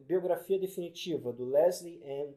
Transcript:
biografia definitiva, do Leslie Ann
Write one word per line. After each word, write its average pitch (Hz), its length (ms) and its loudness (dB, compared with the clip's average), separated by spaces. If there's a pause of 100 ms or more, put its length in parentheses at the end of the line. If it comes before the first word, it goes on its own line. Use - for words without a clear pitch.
biografia 180 540 2
definitiva, 170 760 -4
do 123 120 -6
Leslie 170 600 2
Ann 139 320 -6